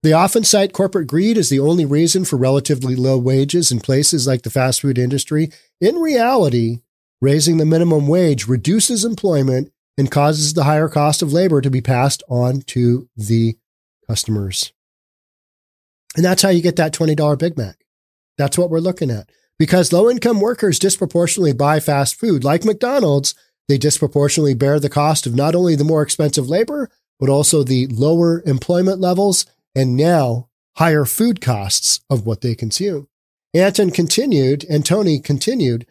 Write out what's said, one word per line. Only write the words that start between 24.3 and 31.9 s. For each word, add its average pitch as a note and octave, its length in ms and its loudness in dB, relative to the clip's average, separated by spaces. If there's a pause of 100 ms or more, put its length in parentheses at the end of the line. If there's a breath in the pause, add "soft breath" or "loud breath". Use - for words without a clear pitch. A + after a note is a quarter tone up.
bear C#3 260 0
the C#3 80 -2
cost D3 380 0
of A#2+ 80 -4
not D3 200 0
only F3 220 2
the C#3+ 80 0
more D#3 180 2
expensive C#3+ 460 -2
labor, A3+ 420 -2 (300)
but C3+ 80 0
also C#3+ 340 2
the B2+ 260 0
lower E3 580 0
employment F3 540 0
levels F#3 460 0 (280)
and C3 220 0
now C#3 520 0 (280)
higher D#3 280 2
food A3 360 -2
costs G2+ 600 -2 (100)